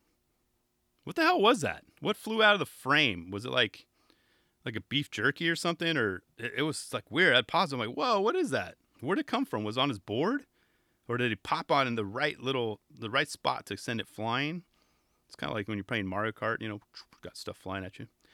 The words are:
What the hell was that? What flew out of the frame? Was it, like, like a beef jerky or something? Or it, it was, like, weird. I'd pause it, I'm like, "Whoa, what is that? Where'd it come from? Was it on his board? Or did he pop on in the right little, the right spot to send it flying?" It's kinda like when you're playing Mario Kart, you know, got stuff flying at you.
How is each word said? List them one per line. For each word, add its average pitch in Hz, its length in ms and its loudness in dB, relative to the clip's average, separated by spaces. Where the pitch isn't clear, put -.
What 160 120 -8
the 330 80 2
hell 339 180 4
was 220 200 6
that? 85 220 -4
What 185 180 -2
flew 220 240 -2
out 208 120 8
of 202 60 0
the 147 60 -2
frame? 120 680 0
Was 101 140 -6
it, 127 60 -6
like, 127 360 0
like 117 120 -6
a 107 60 -6
beef - 300 -2
jerky 143 380 0
or 165 60 2
something? 165 420 0
Or 104 260 0
it, 117 200 -8
it 131 40 2
was, 151 320 -4
like, 113 180 -6
weird. 156 240 6
I'd 123 120 4
pause 165 240 2
it, 139 40 -4
I'm 123 120 -2
like, 120 100 -6
"Whoa, 240 220 2
what 226 160 2
is 339 160 0
that? 95 240 -2
Where'd 170 180 0
it 294 80 -4
come 247 180 0
from? 110 180 -2
Was 107 140 -4
it 131 40 2
on 139 80 2
his 107 100 -4
board? 180 460 0
Or 120 100 -2
did 123 140 2
he 107 40 -2
pop 160 360 -2
on 139 160 4
in 117 80 -2
the 110 100 -2
right 127 340 -2
little, 123 420 -2
the 113 140 -8
right 139 200 2
spot 127 360 -2
to 101 120 -6
send 117 220 -4
it 98 80 -6
flying?" 139 560 -4
It's - 100 -20
kinda - 180 -6
like 107 140 -4
when 107 100 -2
you're 98 60 -4
playing 107 240 -2
Mario 104 240 -2
Kart, 110 300 -2
you 110 80 -6
know, 104 100 -8
got - 140 -12
stuff - 220 -10
flying 95 260 -6
at 92 160 -14
you. 117 80 -14